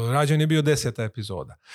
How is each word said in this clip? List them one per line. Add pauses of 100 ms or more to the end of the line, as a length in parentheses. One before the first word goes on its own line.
(120)
rađen
je
bio
deseta
epizoda. (180)